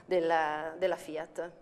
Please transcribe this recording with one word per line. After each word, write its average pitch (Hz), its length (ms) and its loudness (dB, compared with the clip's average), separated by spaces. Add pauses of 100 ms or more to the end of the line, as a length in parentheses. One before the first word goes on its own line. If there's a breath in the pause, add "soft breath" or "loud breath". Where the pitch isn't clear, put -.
della, 160 720 2
della 175 200 0
Fiat? 160 540 -8 (120)